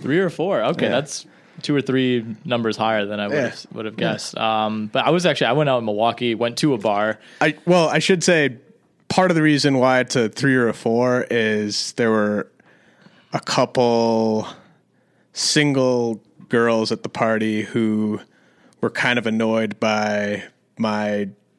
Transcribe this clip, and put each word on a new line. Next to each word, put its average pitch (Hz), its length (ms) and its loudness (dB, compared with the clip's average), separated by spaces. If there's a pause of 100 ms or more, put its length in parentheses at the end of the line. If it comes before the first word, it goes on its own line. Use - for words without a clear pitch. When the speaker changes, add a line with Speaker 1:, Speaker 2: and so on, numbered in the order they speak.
Speaker 1:
Three 147 180 -2
or 185 120 0
four? 156 320 -2
Okay, 139 240 0
Speaker 2:
Yeah. 98 60 0
Speaker 1:
that's - 340 -4 (360)
two 147 120 -2
or 139 60 2
three 127 440 0 (200)
numbers 117 320 -2
higher 110 300 0
than 104 140 -6
I 104 80 -4
Speaker 2:
Yeah. 120 60 -4 (100)
Speaker 1:
would've, - 280 -8
would've 110 260 -10
Speaker 2:
Yeah. 113 140 -2
Speaker 1:
guessed. - 240 -10
Um, 110 560 -2
but 127 140 0
I 135 40 4
was 175 140 2
actually, 143 240 2
I 117 40 2
went 147 180 2
out 127 80 2
in 117 60 -4
Milwaukee, 113 500 0
went 117 240 -2
to 147 160 2
a 117 40 0
bar. 107 400 0 (220)
Speaker 2:
I, 151 140 2 (100)
well, 175 240 4
I 139 120 0
should 180 240 2
say 147 320 2 (520)
part 185 220 2
of 170 60 2
the 156 60 2
reason 143 360 4
why 127 220 4
it's 123 160 -2
a 117 120 2
three 131 280 0
or 120 120 2
a 110 60 -2
four 123 560 0
is 107 640 -2
there 120 180 0
were 104 400 0 (800)
a 139 80 -4
couple 113 1080 0 (840)
single 127 880 0 (280)
girls 117 440 2
at 107 100 -6
the - 60 -8
party 110 540 0
who 107 580 0 (600)
were 123 100 0
kind 123 280 0
of 110 80 -2
annoyed 110 540 0
by 104 640 -2 (340)
my 104 520 -2 (300)